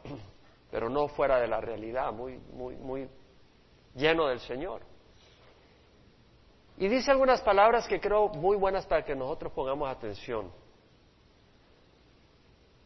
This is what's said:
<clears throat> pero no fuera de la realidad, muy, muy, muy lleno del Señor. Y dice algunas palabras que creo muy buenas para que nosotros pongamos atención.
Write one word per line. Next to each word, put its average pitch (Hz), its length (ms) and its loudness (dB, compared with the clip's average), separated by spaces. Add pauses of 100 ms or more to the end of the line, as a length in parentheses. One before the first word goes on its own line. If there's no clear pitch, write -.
<clears throat> - 680 -18
pero 110 180 -4
no 143 180 0
fuera 139 320 2
de 117 80 2
la 110 140 -2
realidad, 113 500 -6
muy, 123 260 -10 (160)
muy, 127 220 -12
muy 135 340 -10 (880)
lleno 156 320 2
del 123 120 -2
Señor. 135 420 -8 (2000)
Y 190 100 0
dice 254 240 2
algunas 262 300 6
palabras 220 460 6
que 196 120 -2
creo 208 300 2
muy 175 260 0
buenas 190 300 0
para 160 180 0
que 143 100 -6
nosotros 135 380 -6
pongamos 139 380 -4
atención. 107 600 -6 (2250)